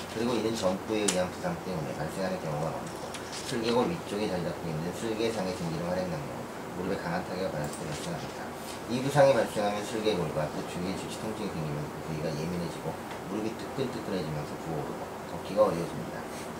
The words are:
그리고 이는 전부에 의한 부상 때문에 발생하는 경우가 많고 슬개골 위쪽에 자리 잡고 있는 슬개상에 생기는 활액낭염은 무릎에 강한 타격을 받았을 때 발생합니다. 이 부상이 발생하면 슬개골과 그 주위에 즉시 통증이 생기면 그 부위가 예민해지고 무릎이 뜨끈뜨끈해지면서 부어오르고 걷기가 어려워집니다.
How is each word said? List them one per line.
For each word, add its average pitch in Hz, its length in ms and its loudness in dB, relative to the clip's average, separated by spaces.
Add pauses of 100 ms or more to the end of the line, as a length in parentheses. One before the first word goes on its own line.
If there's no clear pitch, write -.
(140)
그리고 120 200 2
이는 110 200 2
전부에 98 540 2
의한 90 220 4
부상 87 340 -2
때문에 85 300 -2
발생하는 82 480 -2
경우가 78 260 0
많고 - 400 -6 (400)
슬개골 120 400 4
위쪽에 104 400 0
자리 85 160 0
잡고 85 240 -2
있는 80 240 -2
슬개상에 110 640 0
생기는 85 340 -2
활액낭염은 82 560 -2 (320)
무릎에 95 200 0
강한 87 280 0
타격을 92 280 0
받았을 76 260 -2
때 82 80 -4
발생합니다. - 580 -4 (460)
이 123 100 2
부상이 139 320 10
발생하면 104 500 4
슬개골과 101 680 2
그 - 160 -4
주위에 90 300 -2
즉시 - 240 -6
통증이 107 260 -2
생기면 76 400 -2
그 - 240 -6
부위가 80 160 0
예민해지고 82 640 -2 (380)
무릎이 107 260 0
뜨끈뜨끈해지면서 95 1040 -2
부어오르고 - 640 -4 (100)
걷기가 - 300 4
어려워집니다. - 560 0 (400)